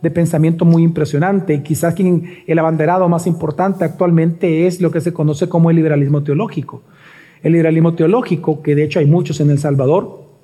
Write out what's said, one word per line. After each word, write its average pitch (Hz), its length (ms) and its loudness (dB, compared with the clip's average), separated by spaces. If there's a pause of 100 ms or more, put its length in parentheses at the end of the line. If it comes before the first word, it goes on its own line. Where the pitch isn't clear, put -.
de 165 80 0
pensamiento 165 560 0
muy 165 160 6
impresionante. 165 720 0
Y 143 80 -2
quizás 170 320 -2
quien, 175 340 0 (200)
el 160 100 0
abanderado 165 520 0
más 170 180 0
importante 180 580 -2
actualmente 165 800 0
es 180 160 -2
lo 170 80 0
que 165 120 -4
se 170 120 -4
conoce 151 340 -2
como 170 220 2
el 165 60 4
liberalismo 147 480 2
teológico. 147 580 -6 (640)
El 165 100 2
liberalismo 165 400 2
teológico, 165 680 0
que 147 100 0
de 147 120 2
hecho 147 120 -4
hay 156 80 2
muchos 165 340 0
en 147 120 2
El 139 80 0
Salvador 143 640 -2 (200)